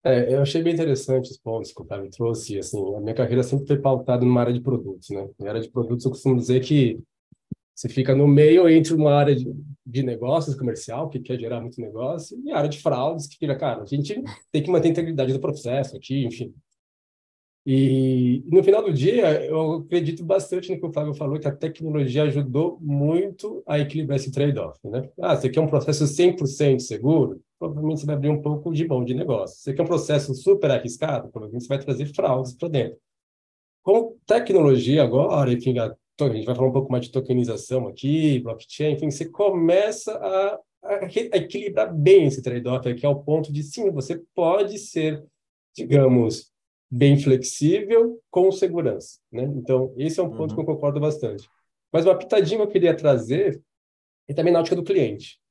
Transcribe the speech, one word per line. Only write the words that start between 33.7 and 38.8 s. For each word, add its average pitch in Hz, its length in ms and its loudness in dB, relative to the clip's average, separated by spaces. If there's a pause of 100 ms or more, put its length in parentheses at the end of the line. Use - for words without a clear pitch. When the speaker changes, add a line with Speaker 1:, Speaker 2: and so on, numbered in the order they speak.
Speaker 1:
Com 226 420 2
tecnologia 151 800 4
agora, 131 500 2
enfim, 123 260 0
a 113 140 -4 (240)
to-, 147 100 0
a 120 60 2
gente 110 140 -4
vai 123 80 -2
falar 127 140 2
um 127 40 0
pouco 135 200 -2
mais 123 120 -2
de - 60 -16
tokenização 123 800 -2
aqui, 143 500 0
blockchain, 120 540 -6